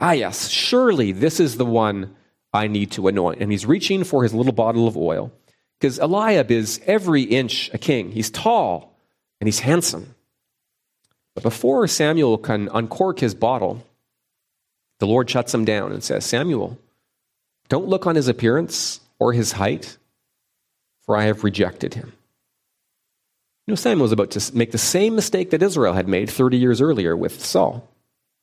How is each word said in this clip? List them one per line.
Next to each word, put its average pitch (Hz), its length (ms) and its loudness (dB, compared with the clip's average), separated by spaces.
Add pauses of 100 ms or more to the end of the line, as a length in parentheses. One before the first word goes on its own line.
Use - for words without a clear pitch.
"Ah, 170 120 2
yes, 117 360 -4
surely 196 640 2
this 131 260 0
is 135 180 2
the 123 80 0
one 107 520 0 (360)
I 107 140 0
need 101 260 -2
to 95 140 -2
anoint." 95 340 0
And 104 120 -2
he's 104 140 -4
reaching 185 360 0
for 139 220 0
his 110 100 0
little 123 180 2
bottle 117 360 2
of 107 80 -4
oil, 82 340 -2 (500)
'cause 135 200 -2
Eliab 180 500 2
is 110 360 0
every 180 360 2
inch 120 500 -2
a 110 60 -6
king. 117 320 -2
He's 110 200 -4
tall 156 680 -2 (440)
and 104 60 -2
he's 107 140 -2
handsome. 143 560 -2 (1200)
But 123 100 -10
before 233 420 0
Samuel 151 520 2
can 104 320 -4
uncork 143 500 -2
his 110 140 0
bottle, 113 500 -2 (1120)
the 101 80 0
Lord 120 240 2
shuts 123 240 -2
him 113 100 2
down 104 280 -2
and 101 100 -10
says, 107 220 -4
"Samuel, 123 540 -4 (920)
don't 170 200 -2
look 185 180 0
on 165 100 2
his 135 120 2
appearance 123 720 0 (180)
or 120 140 2
his 117 200 0
height, 98 460 -4 (1040)
for 107 160 -2
I 107 80 0
have 107 180 0
rejected 98 520 -2
him." - 180 -12 (1500)
You 214 60 -2
know, 196 40 0
Samuel 196 260 2
was 110 100 4
about 104 200 2
to 104 60 -4
s-, - 140 -6
make 117 200 0
the 117 60 -2
same 208 360 2
mistake 185 360 0
that 156 120 2
Israel 147 320 2
had 92 120 0
made 98 220 0
thirty 127 300 2
years 123 220 4
earlier 104 360 2
with 87 280 -6
Saul. - 440 0 (540)